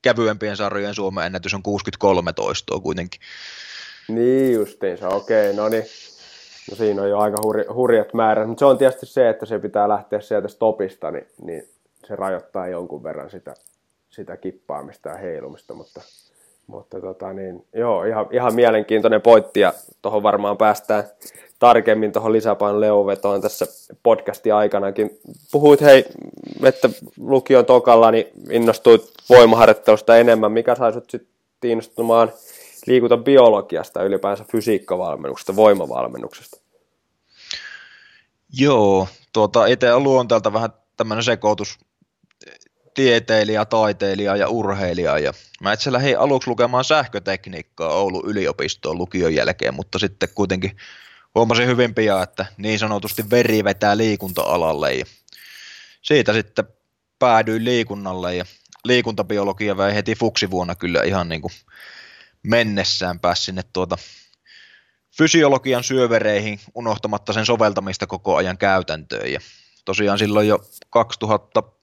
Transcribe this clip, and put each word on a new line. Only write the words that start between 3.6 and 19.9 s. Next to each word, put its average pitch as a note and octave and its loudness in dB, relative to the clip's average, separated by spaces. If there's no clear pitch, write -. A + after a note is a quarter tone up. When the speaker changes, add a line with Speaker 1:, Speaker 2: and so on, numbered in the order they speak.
Speaker 2:
Niin B2+ 0
justiinsa, G2 -6
okei, G2+ 0
no G#2 -2
niin. A2+ -4
No G2+ -18
siinä G#2 -2
on G2+ -2
jo G#2 -2
aika G#2+ 0
hurj-, G#2+ -4
hurjat A#2 0
määrät, A2 0
mut A2+ -10
se C#3+ 2
on C3+ 4
tietysti C3 0
se, B2 0
että A2 -6
se G#2+ -6
pitää G2+ -4
lähteä G#2 -6
sieltä G#2 -6
stopista, G2 -4
niin, D2 -14
niin E2 -16
se G#2 -12
rajoittaa F#2+ -8
jonkun F2 -12
verran D2+ -14
sitä, D2+ -20
sitä F#2+ -18
kippaamista D2 -14
ja D2+ -14
heilumista, D2 -16
mutta, - -20
mutta F#2 -18
tota F#2+ -14
niin, F#2+ -14
joo, A2+ -2
ihan, G#2+ -4
ihan A#2+ 0
mielenkiintoinen A2 2
pointti, A2 4
ja F2+ 2